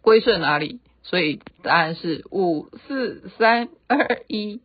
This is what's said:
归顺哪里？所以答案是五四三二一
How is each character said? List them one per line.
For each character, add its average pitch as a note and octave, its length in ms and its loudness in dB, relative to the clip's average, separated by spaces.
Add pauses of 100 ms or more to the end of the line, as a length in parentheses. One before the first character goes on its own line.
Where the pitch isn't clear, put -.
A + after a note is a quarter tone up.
归 A3 200 6
顺 G#3+ 200 0
哪 D3 180 0
里？ - 220 -8 (220)
所 - 180 -2
以 D3+ 200 -2 (220)
答 C#3+ 120 0
案 E3 220 2
是 - 340 -8
五 E3+ 380 -2 (180)
四 B3+ 420 -8 (100)
三 A#3 320 2 (180)
二 B3 400 0
一 G#3 360 -8